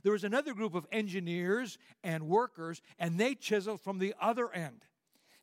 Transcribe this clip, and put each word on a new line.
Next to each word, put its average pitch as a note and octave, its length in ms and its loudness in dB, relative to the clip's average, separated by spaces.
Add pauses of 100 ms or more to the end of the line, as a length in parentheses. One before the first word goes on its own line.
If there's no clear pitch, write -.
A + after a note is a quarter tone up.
there G3+ 100 4
was G#3 120 2
another C4 280 0
group G#3 220 -4
of F3 160 -4
engineers F#3+ 880 -2 (240)
and D#3+ 260 -2
workers, E3+ 540 0 (160)
and E3+ 200 0
they B3 160 4
chiseled G#3 460 0
from F#3+ 180 -6
the G3 220 0
other A#3 320 2
end. D#3 320 -8 (580)